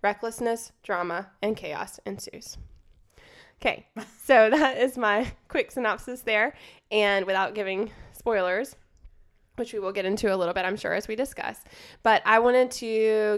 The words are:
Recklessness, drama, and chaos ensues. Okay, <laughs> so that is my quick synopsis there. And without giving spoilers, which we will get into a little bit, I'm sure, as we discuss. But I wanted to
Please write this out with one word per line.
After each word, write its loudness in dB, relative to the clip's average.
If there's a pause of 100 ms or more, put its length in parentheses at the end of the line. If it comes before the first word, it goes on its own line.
Recklessness, -4 (120)
drama, -4 (100)
and -2
chaos -10
ensues. -14 (1080)
Okay, -2 (200)
<laughs> -20
so 8
that 2
is 0
my 0 (160)
quick -4
synopsis -4
there. 0 (340)
And 2
without 0
giving -4 (200)
spoilers, -2 (800)
which -6
we -10
will -4
get -4
into 0
a 2
little -2
bit, -2
I'm -2
sure, -4
as -4
we -6
discuss. -6 (420)
But 4
I 6
wanted 4
to 0